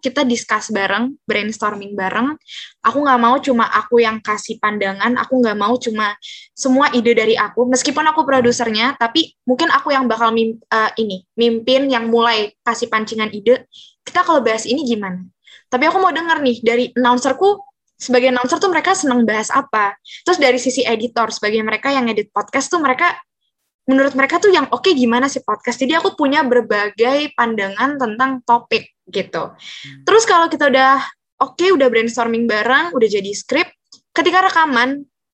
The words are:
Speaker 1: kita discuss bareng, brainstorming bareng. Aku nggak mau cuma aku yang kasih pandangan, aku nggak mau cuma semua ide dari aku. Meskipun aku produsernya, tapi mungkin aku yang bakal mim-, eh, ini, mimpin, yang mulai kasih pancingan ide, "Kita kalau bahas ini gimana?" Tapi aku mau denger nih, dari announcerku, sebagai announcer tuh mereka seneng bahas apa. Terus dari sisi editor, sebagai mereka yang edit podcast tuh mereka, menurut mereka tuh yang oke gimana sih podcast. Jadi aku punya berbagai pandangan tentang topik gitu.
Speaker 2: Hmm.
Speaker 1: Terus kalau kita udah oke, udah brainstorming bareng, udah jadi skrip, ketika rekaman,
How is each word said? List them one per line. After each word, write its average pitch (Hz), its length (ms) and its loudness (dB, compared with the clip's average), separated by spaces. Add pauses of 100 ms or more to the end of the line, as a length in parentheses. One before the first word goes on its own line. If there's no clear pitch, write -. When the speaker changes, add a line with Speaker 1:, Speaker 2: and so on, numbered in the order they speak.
Speaker 1:
kita 269 260 -2
discuss 226 400 -4
bareng, 208 560 -2
brainstorming 208 720 -6
bareng. 214 400 -4 (480)
Aku 240 160 0
nggak 269 220 2
mau 240 180 4
cuma 240 320 0
aku 233 320 2
yang 220 160 -2
kasih 220 400 -6
pandangan, 208 560 -2
aku 254 240 0
nggak 226 160 2
mau 208 240 0
cuma 214 400 -4 (320)
semua 269 400 2
ide 233 240 2
dari 220 240 2
aku. 208 300 -2
Meskipun 262 420 0
aku 311 160 0
produsernya, 240 720 0
tapi 233 380 -2 (100)
mungkin 254 240 0
aku 277 240 0
yang 269 140 2
bakal 226 260 0
mim-, 226 320 -2
eh, 220 320 0
ini, 196 240 -6 (160)
mimpin, 233 480 2
yang 233 240 -2
mulai 226 400 0 (140)
kasih 233 260 -4
pancingan 220 400 -4
ide, 208 380 0 (340)
"Kita 349 220 0
kalau 302 180 2
bahas 220 240 -2
ini 269 160 -2
gimana?" 202 400 -4 (480)
Tapi 247 160 0
aku 359 140 2
mau 370 100 2
denger 320 320 -2
nih, 240 160 0
dari 233 260 0 (120)
announcerku, 262 640 2 (340)
sebagai 247 400 2
announcer 254 240 -2
tuh 392 80 0
mereka 339 320 0
seneng 247 240 2
bahas 214 240 -2
apa. - 480 -2 (320)
Terus 427 160 4
dari 254 160 4
sisi 254 240 -2
editor, 226 480 -2
sebagai 214 320 -2
mereka 214 240 -4
yang 262 240 0
edit 208 240 -4
podcast 269 320 -4
tuh 339 160 0
mereka, 269 320 0 (680)
menurut 269 320 2
mereka 277 240 2
tuh 403 80 2
yang 349 240 6
oke - 240 -2
gimana 247 320 2
sih 269 160 -8
podcast. - 320 -4
Jadi 302 240 0
aku 381 160 -2
punya 285 240 2
berbagai 240 960 0
pandangan 226 640 -2
tentang 254 480 -2
topik - 480 -2 (160)
gitu. 180 400 -6
Speaker 2:
Hmm. - 560 -20
Speaker 1:
Terus 440 160 6
kalau 349 240 4
kita 294 240 0
udah 262 320 4 (400)
oke, 339 240 -2
udah 277 240 4
brainstorming 233 560 -2
bareng, 247 480 0
udah 226 160 4
jadi 196 240 -2
skrip, 302 320 -4 (480)
ketika 359 320 2
rekaman, 285 560 0 (300)